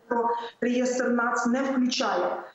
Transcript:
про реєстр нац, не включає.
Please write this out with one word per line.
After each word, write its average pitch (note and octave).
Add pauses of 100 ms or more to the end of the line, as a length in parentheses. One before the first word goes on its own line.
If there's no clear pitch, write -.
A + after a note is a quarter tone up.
про A3+ (320)
реєстр B3
нац, A#3+
не B3
включає. B3 (180)